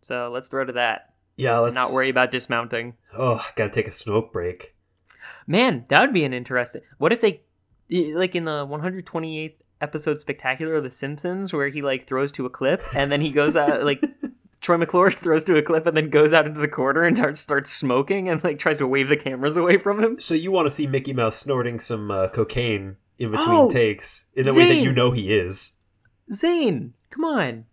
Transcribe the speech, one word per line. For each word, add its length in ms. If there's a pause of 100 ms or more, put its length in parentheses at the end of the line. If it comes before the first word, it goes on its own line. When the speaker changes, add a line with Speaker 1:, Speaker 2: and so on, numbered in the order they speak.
Speaker 1:
So 280
let's 180
throw 160
to 80
that. 420 (200)
Speaker 2:
Yeah, 220
let's 160
Speaker 1:
Not 200
worry 180
about 180
dismounting. 640 (240)
Speaker 2:
Oh, 260 (120)
gotta 160
take 160
a 40
smoke 400
break. 440 (720)
Speaker 1:
Man, 420
that 100
would 140
be 100
an 100
interesting, 500 (160)
what 120
if 80
they, 220 (500)
y-, 240
like 180
in 120
the 200
one 140
hundred 260
twenty-eighth 560 (200)
episode 400
Spectacular 540
of 100
The 60
Simpsons, 600
where 160
he, 140
like, 260
throws 260
to 120
a 40
cliff, 300 (160)
and 160
then 80
he 120
goes 260
out, 260
like, 180 (300)
Speaker 2:
<laughs> 300
Speaker 1:
Troy 160
McClure 340
<laughs> 0
throws 340
to 120
a 40
cliff 240
and 120
then 120
goes 240
out 140
into 140
the 80
corner 340
and 140
starts, 240
starts 300
smoking 580
and, 140
like, 140
tries 200
to 100
wave 220
the 80
cameras 400
away 200
from 240
him. 160
Speaker 2:
So 160
you 180
wanna 180
see 180
Mickey 240
Mouse 240
snorting 440
some, 300
uh, 200
cocaine 680 (240)
in 120
between 180
Speaker 1:
Oh, 200
Speaker 2:
takes, 680
in 100
the 80
way 140
that 80
Speaker 1:
Zane. 100
Speaker 2:
you 80
know 180
he 220
is. 400 (580)
Speaker 1:
Zane, 640 (160)
come 160
on. 480